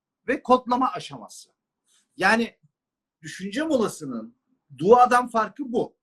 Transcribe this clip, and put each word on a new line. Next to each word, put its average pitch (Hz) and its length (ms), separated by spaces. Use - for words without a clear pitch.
ve 269 160
kodlama 247 480
aşaması. - 580
Yani 220 400
düşünce 196 420
molasının 156 760
duadan 247 500
farkı 220 440
bu. 208 320